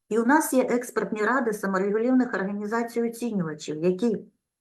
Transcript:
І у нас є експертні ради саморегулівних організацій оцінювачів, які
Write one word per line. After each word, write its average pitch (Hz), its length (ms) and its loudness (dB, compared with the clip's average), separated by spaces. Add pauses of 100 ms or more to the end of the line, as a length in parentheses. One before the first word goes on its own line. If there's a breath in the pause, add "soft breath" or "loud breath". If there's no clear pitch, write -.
І 214 100 2
у 233 80 2
нас 302 260 4
є 254 100 4
експертні 214 600 -2
ради 233 300 0
саморегулівних 208 800 2
організацій 208 680 -2
оцінювачів, 170 800 -4
які 185 340 2 (420)